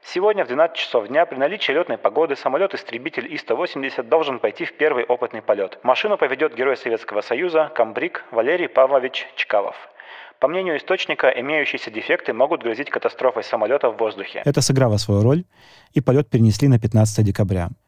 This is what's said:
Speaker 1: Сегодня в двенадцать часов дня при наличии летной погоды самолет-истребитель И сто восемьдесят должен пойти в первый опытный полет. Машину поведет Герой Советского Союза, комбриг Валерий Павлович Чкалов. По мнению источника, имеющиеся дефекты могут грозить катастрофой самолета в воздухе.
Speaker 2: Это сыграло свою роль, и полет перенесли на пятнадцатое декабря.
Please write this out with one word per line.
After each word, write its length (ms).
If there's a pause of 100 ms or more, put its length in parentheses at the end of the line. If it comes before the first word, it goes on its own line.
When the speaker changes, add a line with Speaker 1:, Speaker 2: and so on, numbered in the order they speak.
Speaker 1:
Сегодня 440
в 20
двенадцать 300
часов 320
дня 160
при 100
наличии 380
летной 240
погоды 400
самолет-истребитель 960
И 40
сто 200
восемьдесят 500
должен 320
пойти 240
в 140
первый 260
опытный 380
полет. 420
Машину 340
поведет 380
Герой 220
Советского 420
Союза, 560
комбриг 560
Валерий 380
Павлович 560 (100)
Чкалов. 400 (640)
По 80
мнению 300
источника, 520
имеющиеся 600
дефекты 420
могут 300
грозить 300
катастрофой 520
самолета 460
в 80
воздухе. 480
Speaker 2:
Это 160
сыграло 360
свою 260
роль, 220 (480)
и 60
полет 300
перенесли 380
на 100
пятнадцатое 480
декабря. 440 (180)